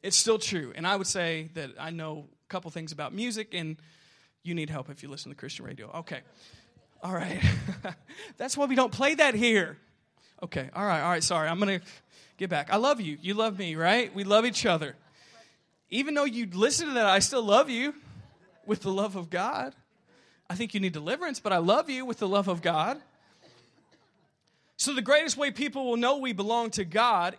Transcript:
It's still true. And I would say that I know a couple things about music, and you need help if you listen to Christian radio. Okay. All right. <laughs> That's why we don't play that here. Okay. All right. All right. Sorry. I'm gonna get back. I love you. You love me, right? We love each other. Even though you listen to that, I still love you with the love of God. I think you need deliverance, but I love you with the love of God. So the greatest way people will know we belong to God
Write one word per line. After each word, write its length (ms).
It's 160
still 220
true. 380
And 100
I 80
would 140
say 460
that 220
I 140
know 400
a 180
couple 220
things 220
about 200
music, 400
and 300
you 100
need 160
help 200
if 120
you 60
listen 220
to 40
Christian 300
radio. 260
Okay. 320
All 100
right. 300
<laughs> 460
That's 200
why 100
we 100
don't 160
play 240
that 180
here. 420
Okay. 320
All 140
right. 140
All 100
right. 140
Sorry. 240
I'm 100
gonna 220
get 120
back. 240
I 40
love 240
you. 200
You 140
love 240
me, 160
right? 400
We 80
love 220
each 200
other. 320
Even 240
though 100
you 220
listen 400
to 80
that, 120
I 120
still 240
love 260
you 320
with 180
the 80
love 240
of 160
God. 440
I 60
think 180
you 60
need 120
deliverance, 460
but 140
I 60
love 300
you 160
with 140
the 80
love 220
of 140
God. 380
So 160
the 100
greatest 340
way 160
people 340
will 100
know 200
we 160
belong 400
to 120
God 540